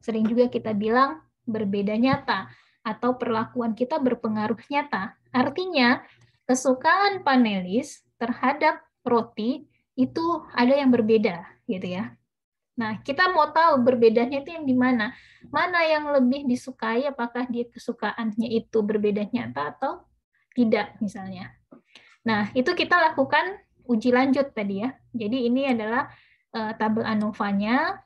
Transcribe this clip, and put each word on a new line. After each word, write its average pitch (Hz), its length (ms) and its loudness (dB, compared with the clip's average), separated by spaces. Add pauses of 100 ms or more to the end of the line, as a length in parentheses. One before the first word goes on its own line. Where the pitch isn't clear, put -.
sering 220 160 -2
juga 233 240 4
kita 233 240 -6
bilang 220 480 0 (240)
berbeda 208 560 -2
nyata. 254 480 0 (400)
Atau 247 320 -2
perlakuan 233 560 -4
kita 254 240 -2
berpengaruh 226 720 -2
nyata. 285 480 -4 (160)
Artinya, 269 640 2 (480)
kesukaan 330 800 2
panelis 220 800 0 (160)
terhadap 294 640 0 (160)
roti 233 640 -2 (320)
itu 320 560 -2
ada 254 240 4
yang 269 160 4
berbeda, 220 480 2 (240)
gitu 180 320 -6
ya. 233 160 -8 (640)
Nah, 220 240 -6
kita 359 320 0
mau 302 160 2
tahu 311 320 4
berbedanya 240 580 4
itu 330 140 -10
yang 320 100 -10
di 262 80 0
mana. 254 400 2 (380)
Mana 339 340 0
yang 302 300 2
lebih 277 320 2
disukai, 247 580 -2
apakah 247 460 -4
dia 240 180 -4
kesukaannya 226 800 -6
itu 226 320 -2
berbeda 208 480 0
nyata - 480 -6
atau 277 160 -4 (600)
tidak, 220 500 2
misalnya. 190 480 -12 (720)
Nah, 208 300 0
itu 254 180 2
kita 339 400 2
lakukan 320 480 0 (240)
uji 247 300 2
lanjut 269 420 2
tadi 202 300 -4
ya. 262 80 -8 (180)
Jadi 233 380 -2
ini 269 180 0
adalah, 233 380 -2 (480)
eh, 220 240 -6
tabel 220 240 0
anova-nya, 214 1040 -2